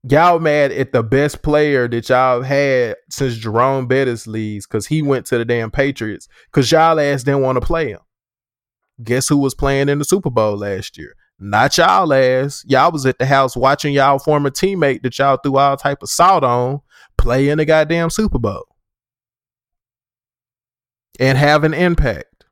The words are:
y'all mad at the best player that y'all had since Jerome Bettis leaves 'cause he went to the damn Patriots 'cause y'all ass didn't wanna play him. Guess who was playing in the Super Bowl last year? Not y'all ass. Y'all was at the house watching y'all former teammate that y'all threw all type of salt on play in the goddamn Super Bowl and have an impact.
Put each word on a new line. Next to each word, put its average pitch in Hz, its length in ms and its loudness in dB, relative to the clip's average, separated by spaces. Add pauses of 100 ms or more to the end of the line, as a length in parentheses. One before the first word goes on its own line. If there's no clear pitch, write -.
y'all 170 300 4
mad 147 320 2
at 131 200 -4
the 123 120 0
best 135 400 -2
player 147 440 2
that 117 220 -6
y'all 127 320 2
had 131 540 0 (140)
since 131 260 -4
Jerome 120 520 -2
Bettis 127 400 -2
leaves 107 400 -8
'cause - 200 -6
he 156 140 -2
went 139 260 -2
to 127 120 -2
the 117 60 -2
damn 113 260 -4
Patriots 139 560 -4 (240)
'cause 131 200 2
y'all 160 280 4
ass 143 240 -2
didn't 139 180 0
wanna 131 200 0
play 165 280 -2
him. 98 100 -12 (1040)
Guess 123 260 -2
who 147 80 4
was 139 180 0
playing 139 340 0
in 143 100 0
the 147 60 -4
Super 190 260 0
Bowl 107 260 0
last 101 400 -8
year? - 180 -20 (240)
Not 104 380 0
y'all 180 360 2
ass. 131 540 0
Y'all 131 240 2
was 147 140 -8
at 131 140 0
the 127 80 -2
house 135 280 2
watching 139 380 0
y'all 139 260 2
former 147 320 0
teammate 156 520 -2
that 123 140 -6
y'all 139 200 2
threw 135 200 -2
all 139 200 2
type 143 260 -6
of - 60 -12
salt 175 340 2
on 123 380 -2 (360)
play 135 320 2
in 147 100 0
the 156 60 0
goddamn 156 440 2
Super 208 300 -2
Bowl 104 260 -6 (2500)
and 131 180 2
have 147 260 4
an 160 100 0
impact. 151 800 -2